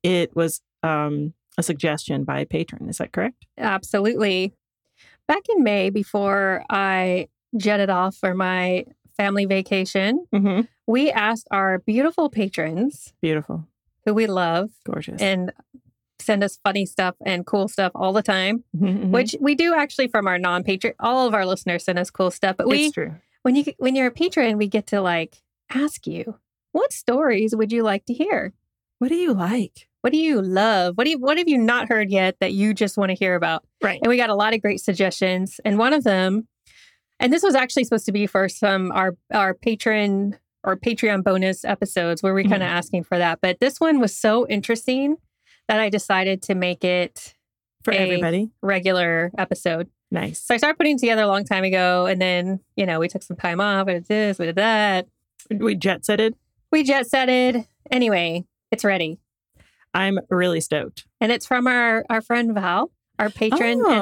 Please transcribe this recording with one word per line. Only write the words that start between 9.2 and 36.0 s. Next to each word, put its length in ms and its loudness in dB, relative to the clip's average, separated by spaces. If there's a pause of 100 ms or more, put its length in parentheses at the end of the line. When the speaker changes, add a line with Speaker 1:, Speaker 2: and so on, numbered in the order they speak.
Speaker 2:
vacation, 880 0
Speaker 1:
Mm-hmm. 280 2 (260)
Speaker 2:
we 240 2
asked 400 -2
our 280 0
beautiful 500 0
patrons 920 -4
Speaker 1:
Beautiful. 460 -2 (380)
Speaker 2:
who 80 0
we 140 2
love 440 0 (140)
Speaker 1:
Gorgeous. 360 -8
Speaker 2:
and 320 -2 (680)
send 240 0
us 200 -4
funny 220 0
stuff 300 -2 (100)
and 200 -4
cool 220 0
stuff 280 -2
all 180 0
the 100 2
time, 400 -2 (120)
Speaker 1:
Mm-hmm, 120 0
mm-hmm. 240 0
Speaker 2:
which 280 2
we 160 2
do 200 0
actually 320 0
from 200 0
our 120 0
non-patron. 600 -2
All 280 2
of 60 -2
our 120 2
listeners 380 -2
send 160 -2
us 100 -4
cool 220 0
stuff, 260 -2
but 100 0
we, 180 2
Speaker 1:
It's 100 -2
true. 180 -6 (300)
Speaker 2:
when 120 4
you, 100 2 (120)
when 180 0
you're 120 2
a 40 -4
patron, 460 0
we 100 0
get 200 -2
to, 140 -2
like, 420 -4 (280)
ask 360 -4
you, 320 -10 (320)
"What 220 0
stories 600 0
would 160 0
you 120 0
like 220 -2
to 80 -4
hear? 400 -4 (440)
Speaker 1:
What 120 0
do 60 0
you 200 0
like?" 520 -4 (140)
Speaker 2:
What 100 0
do 80 2
you 220 2
love? 560 2
What 80 2
do 60 2
you, 60 -2
what 200 0
have 100 0
you 100 4
not 300 2
heard 240 0
yet 300 2
that 100 0
you 220 2
just 240 -2
wanna 160 2
hear 220 0
about? 280 0 (180)
Speaker 1:
Right. 220 0
Speaker 2:
And 60 4
we 80 4
got 120 2
a 60 2
lot 180 2
of 80 0
great 200 -2
suggestions. 840 0
And 160 2
one 140 4
of 100 2